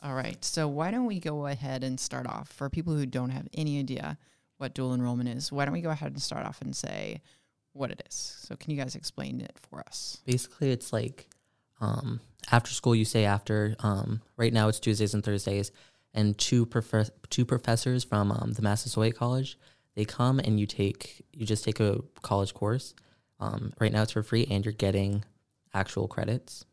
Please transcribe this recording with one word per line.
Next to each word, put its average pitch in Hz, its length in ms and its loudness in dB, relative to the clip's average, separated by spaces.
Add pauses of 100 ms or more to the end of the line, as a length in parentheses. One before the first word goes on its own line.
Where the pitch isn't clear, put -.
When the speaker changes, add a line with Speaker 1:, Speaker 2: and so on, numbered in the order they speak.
Speaker 1:
All 139 120 -4
right. 131 280 -6
So 156 240 0
why 151 220 -2
don't 247 160 0
we 202 140 -2
go 151 260 -4
ahead 131 380 -4
and 131 160 -4
start 127 260 -6
off, 113 240 -8
for 139 220 -6
people 165 240 -2
who 143 100 2
don't 123 240 -2
have 131 240 -6
any 151 240 0
idea 139 400 -4 (400)
what 135 160 -8
dual 127 220 0
enrollment 123 340 0
is, 127 220 -6
why 139 120 0
don't 143 120 0
we 175 60 -2
go 165 100 -2
ahead 147 200 -4
and 139 80 -8
start - 240 -4
off - 200 -8
and - 120 -6
say 50 460 -6 (520)
what 139 180 -4
it - 180 -12
is? - 60 -12
So - 400 -10
can - 160 -8
you 147 100 -2
guys 127 140 -6
explain - 460 -8
it - 140 -12 (140)
for - 120 -14
us? - 440 -10
Speaker 2:
Basically, 131 460 0
it's 120 200 -4
like, 117 360 -4 (540)
um, 117 380 -2 (320)
after 117 200 4
school, - 240 4
you 110 100 6
stay 110 200 4
after. 107 560 2
Um, 107 420 0 (140)
right 117 140 4
now, 110 180 6
it's 107 100 0
Tuesdays 107 340 2
and 104 100 2
Thursdays, 101 480 0 (440)
and 104 200 4
two 120 300 4
profe-, 110 460 2 (180)
two 123 160 2
professors 123 580 2
from, 101 280 2
um, 113 220 0
the 107 100 -2
Massasoit 110 500 2
College, 127 420 -2 (380)
they 107 120 0
come 127 340 2
and 107 200 4
you 104 60 2
take, - 560 -2 (100)
you 117 140 -6
just 107 180 0
take 110 160 0
a 101 200 4 (240)
college 98 320 2
course. 113 400 -2 (440)
Um, 104 400 -4
right 107 140 4
now, 107 80 4
it's 107 120 0
for 107 100 0
free, 113 260 2
and 98 160 2
you're 107 60 -2
getting 98 520 2 (520)
actual - 320 0
credits. - 640 -4